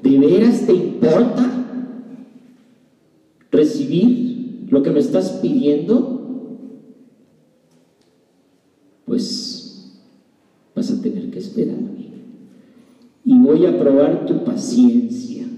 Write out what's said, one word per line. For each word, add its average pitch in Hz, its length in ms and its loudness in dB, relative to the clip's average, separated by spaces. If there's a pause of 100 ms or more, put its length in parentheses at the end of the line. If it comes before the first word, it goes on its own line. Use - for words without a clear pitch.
¿De 135 160 4
veras 196 460 4
te 180 80 4
importa 233 760 2 (2000)
recibir - 1200 0
lo 139 140 2
que - 80 0
me 147 80 2
estás - 420 -2
pidiendo? 147 800 0 (2750)
Pues - 880 -8 (840)
vas - 160 -4
a - 100 -4
tener - 300 -6
que - 80 -12
esperar. - 400 -6 (1400)
Y 262 140 6
voy 208 280 6
a - 140 0
probar 143 460 2
tu - 180 -2
paciencia 120 1040 0 (120)